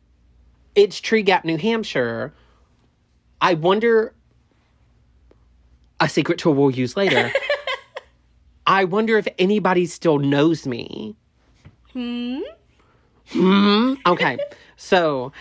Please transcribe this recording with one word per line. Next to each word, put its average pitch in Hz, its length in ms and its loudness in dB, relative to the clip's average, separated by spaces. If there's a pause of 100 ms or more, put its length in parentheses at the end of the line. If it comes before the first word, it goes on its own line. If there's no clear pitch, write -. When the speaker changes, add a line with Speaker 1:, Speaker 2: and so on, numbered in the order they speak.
(760)
Speaker 1:
it's 202 240 4
Tree 220 240 0
Gap, 185 220 0
New 165 120 -2
Hampshire. 151 760 -4 (1040)
I 175 160 2
wonder," 220 580 2 (1900)
a 156 100 0
secret 170 300 -2
tool 160 140 2
we'll 139 180 4
use 127 260 -4
later. 196 340 0 (680)
Speaker 2:
<laughs> - 680 -16
Speaker 1:
"I 190 160 4
wonder 214 340 0
if 202 100 -2 (120)
anybody 185 460 2
still 156 340 0
knows 143 480 2
me." 120 480 -10 (800)
Speaker 2:
Hmm? 240 460 -8 (880)
Speaker 1:
Hmm? 202 640 2 (120)
Okay. 175 380 0
<laughs> 587 40 -10 (360)
So, 147 580 0